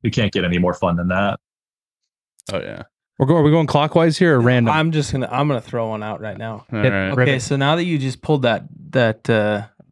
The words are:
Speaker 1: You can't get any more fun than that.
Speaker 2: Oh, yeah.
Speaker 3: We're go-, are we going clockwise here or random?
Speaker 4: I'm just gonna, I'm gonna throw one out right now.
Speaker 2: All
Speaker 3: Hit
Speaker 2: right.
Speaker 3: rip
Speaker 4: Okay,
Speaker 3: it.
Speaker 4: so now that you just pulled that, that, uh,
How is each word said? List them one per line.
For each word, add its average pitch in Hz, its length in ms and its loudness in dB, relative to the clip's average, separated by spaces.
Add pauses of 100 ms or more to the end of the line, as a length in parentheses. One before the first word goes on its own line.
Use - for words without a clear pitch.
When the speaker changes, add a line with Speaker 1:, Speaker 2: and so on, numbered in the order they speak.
Speaker 1:
You 113 100 -2
can't 107 220 -2
get 95 120 -2
any 87 120 0
more 90 160 0
fun 87 240 -2
than 87 120 -4
that. 92 300 -2 (1120)
Speaker 2:
Oh, 98 100 -4
yeah. - 240 -12 (340)
Speaker 3:
We're 135 80 2
go-, 165 100 4
are 160 60 4
we 151 80 6
going 160 160 4
clockwise 156 500 2
here 165 200 4
or 123 40 4
random? 123 340 4
Speaker 4:
I'm 160 160 0
just 151 220 -2
gonna, 131 180 -4
I'm 143 180 0
gonna 123 120 -2
throw 113 300 -6
one 107 120 -6
out 107 200 -10
right 104 160 -10
now. 113 340 -10
Speaker 2:
All 107 80 -4
Speaker 3:
Hit 127 140 4
Speaker 2:
right. 95 160 0
Speaker 3:
rip 127 180 2
Speaker 4:
Okay, 135 80 2
Speaker 3:
it. 123 60 -4
Speaker 4:
so 143 140 -2
now 143 200 2
that 175 80 -2
you 170 140 -2
just 131 240 -4
pulled 151 200 0
that, 113 220 0 (280)
that, 117 360 0
uh, 107 380 0 (260)